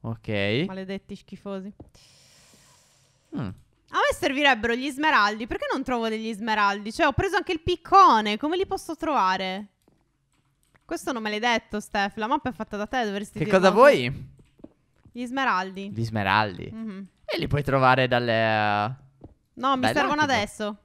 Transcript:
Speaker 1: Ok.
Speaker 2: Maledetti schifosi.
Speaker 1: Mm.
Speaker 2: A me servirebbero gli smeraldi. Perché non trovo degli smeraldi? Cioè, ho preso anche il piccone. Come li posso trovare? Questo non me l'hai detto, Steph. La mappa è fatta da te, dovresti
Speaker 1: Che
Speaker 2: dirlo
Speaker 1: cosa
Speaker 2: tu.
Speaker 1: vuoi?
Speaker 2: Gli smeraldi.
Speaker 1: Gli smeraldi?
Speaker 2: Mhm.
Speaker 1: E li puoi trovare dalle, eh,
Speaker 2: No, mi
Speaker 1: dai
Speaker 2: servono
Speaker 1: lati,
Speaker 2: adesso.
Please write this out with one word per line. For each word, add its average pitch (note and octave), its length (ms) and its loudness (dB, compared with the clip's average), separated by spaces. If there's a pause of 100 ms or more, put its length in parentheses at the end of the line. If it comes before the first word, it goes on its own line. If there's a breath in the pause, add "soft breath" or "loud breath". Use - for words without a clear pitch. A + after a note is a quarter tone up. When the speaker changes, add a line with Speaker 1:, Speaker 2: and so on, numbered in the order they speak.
Speaker 1:
Ok. A2 640 -2
Speaker 2:
Maledetti F#3+ 500 -10
schifosi. G3 560 -14 (1600 soft breath)
Speaker 1:
Mm. G#3+ 40 -6
Speaker 2:
A - 560 -10
me B4+ 180 2
servirebbero C4 600 0
gli C4 160 -6
smeraldi. A#3+ 560 0
Perché - 260 -8
non C4+ 100 -4
trovo A#3+ 280 -4
degli A3 240 -6
smeraldi? G#3 580 -2
Cioè, D#4+ 140 2
ho C#4 60 4
preso F#4+ 240 0
anche F#4 160 -2
il D#4+ 80 -4
piccone. E4+ 760 4
Come D#4 220 -2
li F#4+ 80 -2
posso F4+ 280 -8
trovare? F#3+ 720 -2 (1160)
Questo D#4+ 280 -8
non A3+ 100 -6
me G#3+ 80 -4
l'hai G#3 100 -4
detto, A3 400 -2
Steph. G3+ 360 -4
La G#3+ 100 -6
mappa C4+ 240 -2
è - 20 -12
fatta G#3+ 240 -10
da G#3 100 -6
te, B3+ 180 -2
dovresti G#3+ 340 -8
Speaker 1:
Che D#3 80 -2
Speaker 2:
dirlo F#3+ 120 6
Speaker 1:
cosa F#3 120 6
Speaker 2:
tu. F#3 60 0
Speaker 1:
vuoi? F#3 540 6 (840)
Speaker 2:
Gli A#3+ 120 -8
smeraldi. G3+ 680 -4
Speaker 1:
Gli A2+ 100 -2
smeraldi? G#2 680 0
Speaker 2:
Mhm. A3 360 -12 (180)
Speaker 1:
E A4+ 140 -6
li D#3 80 -4
puoi C#3+ 160 -2
trovare C3 440 4
dalle, A2 800 2
eh, A#2 80 -4 (640)
Speaker 2:
No, C4+ 220 0
mi B3+ 60 -4
Speaker 1:
dai B3 120 0
Speaker 2:
servono C#4+ 260 0
Speaker 1:
lati, D4 120 0
Speaker 2:
adesso. G#3 520 -4